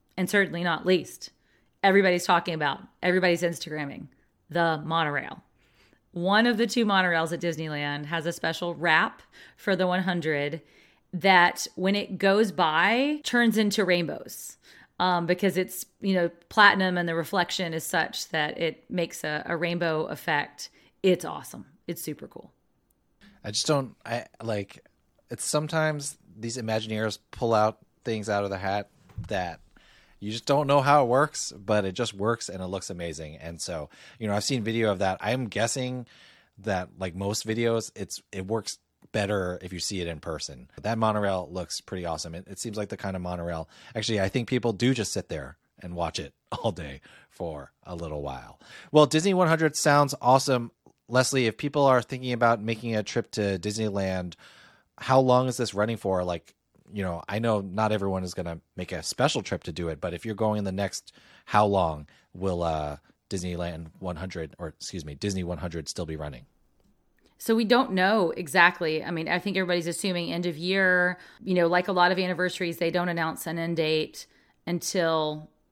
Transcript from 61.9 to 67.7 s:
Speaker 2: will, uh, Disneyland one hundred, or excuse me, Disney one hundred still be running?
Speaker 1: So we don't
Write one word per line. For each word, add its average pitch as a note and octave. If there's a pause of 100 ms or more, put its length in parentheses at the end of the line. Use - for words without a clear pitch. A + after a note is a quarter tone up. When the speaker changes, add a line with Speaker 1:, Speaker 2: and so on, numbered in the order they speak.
Speaker 2:
will, F2+
uh, D2+ (340)
Disneyland F2 (120)
one F2+
hundred, E2+
or D#2+
excuse -
me, D2+
Disney F#2+
one E2+
hundred D#2+
still F2
be D#2
running? D2 (920)
Speaker 1:
So A3+
we A#3
don't B3